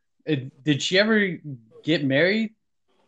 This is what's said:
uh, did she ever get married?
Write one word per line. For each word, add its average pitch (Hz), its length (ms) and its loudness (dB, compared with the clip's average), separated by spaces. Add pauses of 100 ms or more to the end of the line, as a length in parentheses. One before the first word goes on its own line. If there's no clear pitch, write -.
(280)
uh, 151 80 0 (280)
did 147 180 0
she 180 160 0
ever 202 400 2 (460)
get 151 200 0
married? 180 500 0 (540)